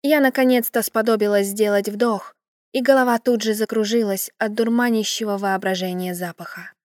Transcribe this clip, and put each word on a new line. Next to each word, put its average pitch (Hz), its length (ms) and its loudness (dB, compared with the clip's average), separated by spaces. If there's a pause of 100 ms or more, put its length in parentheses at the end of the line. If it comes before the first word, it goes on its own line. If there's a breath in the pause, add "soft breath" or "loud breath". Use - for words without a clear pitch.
Я 294 180 2
наконец-то 254 640 2
сподобилась 208 640 2
сделать 202 420 0
вдох, 208 460 -2 (380)
и 262 80 0
голова 247 380 4
тут 233 220 0
же 220 120 -2
закружилась 214 840 -2
от 214 160 -4
дурманящего 226 840 0
воображения 185 760 -2
запаха. 175 580 -12 (140)